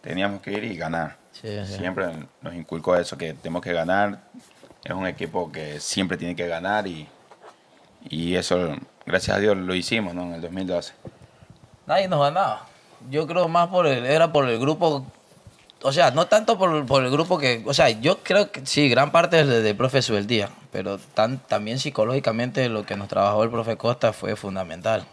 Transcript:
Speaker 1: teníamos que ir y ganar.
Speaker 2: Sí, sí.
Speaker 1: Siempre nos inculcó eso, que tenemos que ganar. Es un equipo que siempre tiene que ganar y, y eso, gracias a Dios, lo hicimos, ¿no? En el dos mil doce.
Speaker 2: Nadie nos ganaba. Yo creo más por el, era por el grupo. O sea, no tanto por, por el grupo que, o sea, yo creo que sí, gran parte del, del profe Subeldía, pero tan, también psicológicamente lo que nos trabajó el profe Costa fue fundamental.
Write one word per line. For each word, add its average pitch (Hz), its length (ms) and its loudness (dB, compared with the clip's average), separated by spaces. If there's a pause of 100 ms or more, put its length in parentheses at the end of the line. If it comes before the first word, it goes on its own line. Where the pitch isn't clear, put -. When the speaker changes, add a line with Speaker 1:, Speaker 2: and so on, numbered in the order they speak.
Speaker 1:
teníamos 95 400 -4
que 95 100 -10
ir 104 140 -4
y 107 100 -8
ganar. 80 400 -6 (160)
Speaker 2:
Sí, - 160 -16 (180)
sí. 98 120 -10
Speaker 1:
Siempre 92 300 -4 (340)
nos 82 120 -12
inculcó 85 440 -2
eso, 87 200 -2
que 80 160 -8
tenemos 85 280 -8
que 92 100 -6
ganar. 95 520 0 (600)
Es - 80 -10
un 92 160 -4
equipo 85 460 -6
que 76 260 -10
siempre 92 380 -4
tiene 85 180 -6
que 87 140 -4
ganar 98 380 -2
y, 78 200 -12 (1000)
y 85 260 -2
eso, 87 400 0 (300)
gracias 95 320 0
a - 20 2
Dios, 104 160 4
lo 92 180 -4
hicimos, 92 400 -2
¿no? 90 100 -6
En 87 100 -8
el 82 80 -10
dos 85 100 -10
mil 92 160 -6
doce. - 260 -4 (920)
Speaker 2:
Nadie 185 240 0
nos 160 100 2
ganaba. 143 460 0 (460)
Yo 151 160 0
creo 170 200 0
más 170 200 4
por 180 180 2
el, 127 200 2
era 156 260 4
por 143 180 4
el 117 100 2
grupo. 147 460 0 (760)
O 135 80 2
sea, 151 200 6
no 160 160 2
tanto 220 300 4
por, 160 300 2
por 135 160 4
el 127 80 0
grupo 165 260 2
que, 123 300 0
o 135 60 0
sea, 139 180 6
yo 127 320 2
creo 196 280 2
que 135 140 -12
sí, 143 240 4
gran 131 220 4
parte 170 260 6
del, 131 260 4
del 104 120 2
profe 127 260 2
Subeldía, 104 480 0 (220)
pero 98 260 -4 (160)
tan, 120 240 0
también 107 400 -4
psicológicamente 127 920 0
lo 107 160 -4
que - 100 -6
nos 101 120 -8
trabajó 101 360 2
el 117 80 0
profe 113 260 -2
Costa 117 360 0
fue 101 220 -6
fundamental. 95 760 -4